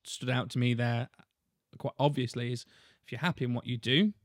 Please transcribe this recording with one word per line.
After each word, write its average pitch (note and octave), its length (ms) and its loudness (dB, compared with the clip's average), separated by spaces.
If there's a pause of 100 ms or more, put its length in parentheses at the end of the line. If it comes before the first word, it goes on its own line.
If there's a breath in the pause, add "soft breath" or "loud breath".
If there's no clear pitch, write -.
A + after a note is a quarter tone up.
stood - 260 -8
out B2+ 200 0
to B2+ 100 -2
me B2 140 4
there A#2+ 340 0 (720)
quite - 200 -6
obviously B2 540 0
is A#2+ 140 -6 (380 soft breath)
if - 80 -14
you're A#2+ 80 -8
happy D#3 260 0
in B2 80 -2
what A#2 120 -4
you B2 120 -4
do D3+ 360 4 (100)